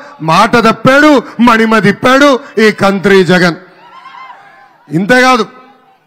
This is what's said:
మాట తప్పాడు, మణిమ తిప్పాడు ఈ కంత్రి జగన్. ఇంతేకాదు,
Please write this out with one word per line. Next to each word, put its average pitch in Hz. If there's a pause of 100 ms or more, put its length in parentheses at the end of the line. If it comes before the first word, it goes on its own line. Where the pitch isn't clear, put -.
(220)
మాట 180
తప్పాడు, 262 (160)
మణిమ 226
తిప్పాడు 254 (180)
ఈ 214
కంత్రి 196
జగన్. 175 (1400)
ఇంతేకాదు, 240 (600)